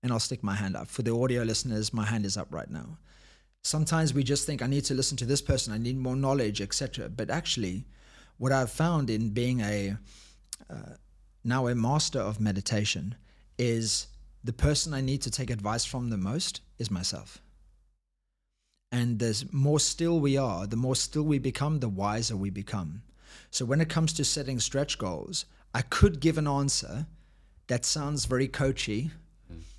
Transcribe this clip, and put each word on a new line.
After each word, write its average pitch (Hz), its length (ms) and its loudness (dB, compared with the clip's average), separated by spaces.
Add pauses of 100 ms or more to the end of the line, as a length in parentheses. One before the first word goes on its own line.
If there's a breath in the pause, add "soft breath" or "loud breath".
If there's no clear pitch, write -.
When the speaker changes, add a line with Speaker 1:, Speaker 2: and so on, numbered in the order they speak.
Speaker 1:
And 123 100 2
I'll 113 60 2
stick - 240 -4
my 98 120 0
hand 98 220 -2
up. - 100 -8
For - 140 -6
the 117 140 2
audio 123 260 2
listeners, 110 500 -2
my 110 140 0
hand 110 200 0
is 98 120 -2
up - 160 -8
right - 160 -6
now. 78 300 -12 (640 soft breath)
Sometimes 156 480 2
we 139 120 2
just 139 240 2
think, 139 160 -2
"I 120 40 0
need 139 180 2
to 135 100 0
listen 131 220 0
to 120 80 -2
this 139 140 4
person, - 320 0
I 107 60 -2
need 120 180 -2
more 131 200 -2
knowledge, 135 460 2
et 98 120 -4
cetera" - 360 -4
But 110 200 -6
actually, 107 560 -2 (520 loud breath)
what 131 140 2
I've 131 200 4
found 160 360 2
in 113 220 0
being 120 300 2
a, 101 380 0 (680 loud breath)
uh, - 280 -14 (480)
now 123 240 2
a 123 80 2
master 127 440 2
of 104 200 -2
meditation 104 720 0 (460 soft breath)
is 113 480 0 (360)
the 120 80 -4
person 147 440 2
I 135 60 -2
need 135 200 0
to - 80 -4
take 123 220 -4
advice 107 340 -2
from 123 240 -4
the 110 80 0
most 107 440 -2 (180)
is 110 100 -4
myself. - 500 -6 (1500)
And 120 280 2
the 113 320 0
more 143 280 4
still 165 400 2
we 139 180 4
are, 101 280 0
the 107 100 -4
more 127 200 2
still - 280 -2
we 151 140 4
become, 143 440 0
the 123 60 -2
wiser 107 480 0
we 98 140 -2
become. 95 540 -6 (480 loud breath)
So - 120 -2
when 131 160 2
it 160 100 2
comes 160 240 2
to 143 120 0
setting 131 340 -2
stretch 139 380 0
goals, 92 480 -4 (260 soft breath)
I 120 120 0
could 170 360 6
give 160 200 2
an 151 80 2
answer 139 580 0 (600 soft breath)
that 123 180 0
sounds 147 400 -2
very 131 220 2
coachy, 135 640 -2 (400)
Speaker 2:
Mm. 82 140 -14 (140)